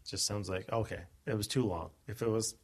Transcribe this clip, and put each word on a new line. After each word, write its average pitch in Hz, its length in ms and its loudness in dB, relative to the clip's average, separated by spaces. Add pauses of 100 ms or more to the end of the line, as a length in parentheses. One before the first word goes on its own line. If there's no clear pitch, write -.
Just - 200 -2
sounds 101 240 -2
like, 92 200 -2
okay, 110 340 0 (220)
it 113 120 0
was 101 100 0
too 127 180 4
long. 85 260 -2 (140)
If 107 160 -6
it 120 80 2
was 110 240 2 (100)